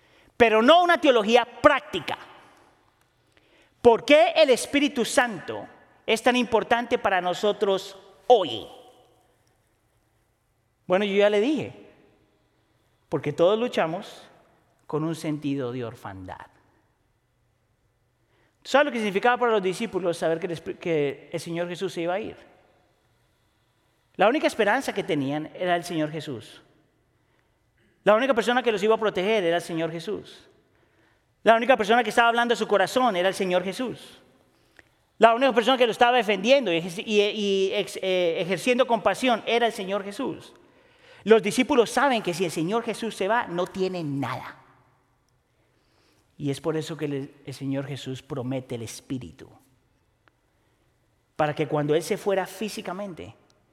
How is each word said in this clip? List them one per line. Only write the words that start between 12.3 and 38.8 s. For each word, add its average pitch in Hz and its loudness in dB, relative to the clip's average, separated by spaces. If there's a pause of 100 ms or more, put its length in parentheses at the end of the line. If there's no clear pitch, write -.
porque 147 -4
todos 175 4
luchamos 208 -4 (640)
con 151 -4
un 165 -2
sentido 147 -6
de 127 -8
orfandad. 98 -14 (2250)
¿Sabe 285 4
lo 277 -4
que 240 -4
significaba 214 0
para 233 0
los 214 2
discípulos 185 -4
saber 165 -2
que 185 -8
el 175 -8
Espí-, 170 -10
que 147 -4
el 170 -8
Señor 170 -6
Jesús 175 -8
se 175 -8
iba 175 -4
a 202 -4
ir? 220 -12 (1800)
La 196 4
única 302 2
esperanza 233 0
que 190 -4
tenían 147 -4
era 180 -2
el 175 -4
Señor 156 -4
Jesús. 143 -12 (1400)
La 202 6
única 262 2
persona 240 0
que 233 0
los 196 -2
iba 220 4
a 220 0
proteger 208 0
era 170 0
el 175 -2
Señor 165 -4
Jesús. - -12 (960)
La 220 6
única 240 4
persona 220 2
que 220 -6
estaba 233 0
hablando 233 2
a 208 -4
su 208 -4
corazón 202 2
era 180 0
el 185 -2
Señor 180 -2
Jesús. 196 -10 (960)
La 226 8
única 254 2
persona 240 2
que 247 4
lo 226 2
estaba 240 4
defendiendo 214 2
y 165 0
ejerci-, 180 -8
y, 208 2
y 196 0
ex-, 208 -4
eh, 180 0
ejerciendo 196 0